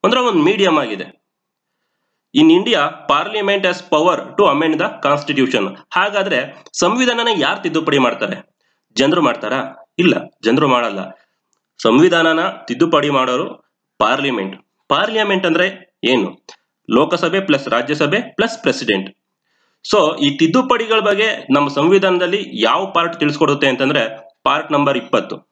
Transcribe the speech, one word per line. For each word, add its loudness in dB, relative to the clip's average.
ಅಂದ್ರೆ 2
ಒಂದ್ 2
ಮೀಡಿಯಂ 2
ಆಗಿದೆ. -8
In 6
India, 4
Parliament 0
has 0
power 2
to 0
amend 0
the -2
constitution. 0
ಹಾಗಾದ್ರೆ -2
ಸಂವಿಧಾನನ 0
ಯಾರು -2
ತಿದ್ದುಪಡಿ 0
ಮಾಡ್ತಾರೆ? -4
ಜನರು 2
ಮಾಡ್ತಾರಾ? -4
ಇಲ್ಲ, 2
ಜನರು 2
ಮಾಡಲ್ಲ. -2
ಸಂವಿಧಾನನ 4
ತಿದ್ದುಪಡಿ 0
ಮಾಡೋರು -4
ಪಾರ್ಲಿಮೆಂಟ್. -2
ಪಾರ್ಲಿಮೆಂಟ್ 0
ಅಂದ್ರೆ -2
ಏನು? -2
ಲೋಕಸಭೆ 0
ಪ್ಲಸ್ -2
ರಾಜ್ಯಸಭೆ 0
ಪ್ಲಸ್ -4
ಪ್ರೆಸಿಡೆಂಟ್. -2
So, 2
ಈ 0
ತಿದ್ದುಪಡಿಗಳ 2
ಬಗ್ಗೆ -2
ನಮ್ಮ 2
ಸಂವಿಧಾನದಲ್ಲಿ 2
ಯಾವ 0
ಪಾರ್ಟ್ -2
ತಿಳಿಸ್ಕೊಡುತ್ತೆ 0
ಅಂತಂದ್ರೆ -2
ಪಾರ್ಟ್ -2
ನಂಬರ್ 2
ಇಪ್ಪತ್ತು -4